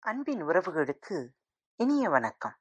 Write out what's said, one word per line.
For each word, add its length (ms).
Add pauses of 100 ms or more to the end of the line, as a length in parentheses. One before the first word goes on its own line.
(140)
அன்பின் 280
உறவுகளுக்கு 720 (600)
இனிய 320
வணக்கம். 520